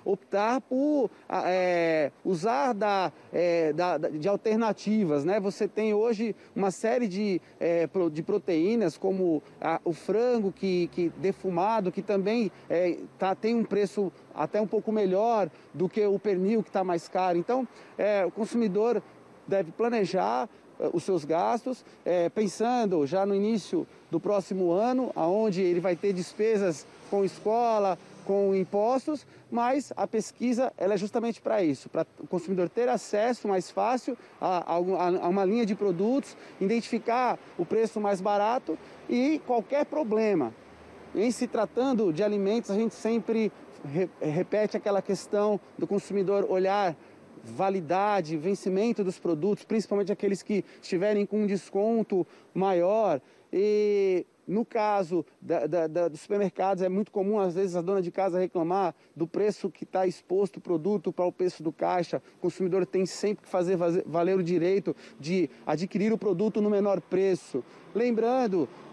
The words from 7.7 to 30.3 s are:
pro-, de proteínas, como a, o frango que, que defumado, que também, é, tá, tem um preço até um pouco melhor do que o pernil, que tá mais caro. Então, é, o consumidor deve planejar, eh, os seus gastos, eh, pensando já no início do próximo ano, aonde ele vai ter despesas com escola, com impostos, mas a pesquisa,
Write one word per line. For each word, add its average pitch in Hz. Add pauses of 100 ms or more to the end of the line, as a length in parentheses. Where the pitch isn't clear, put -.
pro-, 175
de 156
proteínas, 190
como 185 (200)
a, 160
o 170
frango 220
que, 180
que 170
defumado, 190
que 196
também, 202 (180)
é, 175 (220)
tá, 190
tem 226
um 226
preço 202 (220)
até 156
um 214
pouco 220
melhor 208 (240)
do 170
que 208
o 202
pernil, 202
que -
tá 190
mais 175
caro. 185
Então, 240 (300)
é, 196
o -
consumidor 214 (460)
deve 190
planejar, 226 (320)
eh, -
os 160
seus 170
gastos, 214 (220)
eh, 170
pensando 214
já 190
no 202
início 196 (240)
do 165
próximo 185
ano, 247
aonde 185
ele 175
vai 175
ter 202
despesas 196 (240)
com 202
escola, 214 (280)
com 196
impostos, 220 (240)
mas 240
a 202
pesquisa, 226